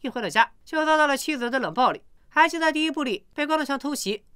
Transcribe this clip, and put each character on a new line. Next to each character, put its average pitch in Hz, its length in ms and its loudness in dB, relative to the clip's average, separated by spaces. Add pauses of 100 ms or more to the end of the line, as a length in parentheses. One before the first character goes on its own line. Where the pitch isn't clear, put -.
一 277 60 -6
回 240 140 -6
到 202 60 -4
家， 214 240 2 (120)
就 311 220 -2
遭 311 100 4
到 302 120 4
了 277 80 2
妻 294 200 -4
子 240 140 -4
的 262 80 -2
冷 214 160 -4
暴 247 160 4
力。 - 140 -8 (240)
还 320 200 4
记 330 120 -4
得 320 100 2
第 311 140 -2
一 320 40 0
部 302 140 -4
里 247 320 -4
被 302 100 -2
光 311 140 0
头 302 60 -2
强 277 120 -2
偷 277 160 -6
袭， 220 320 -6 (120)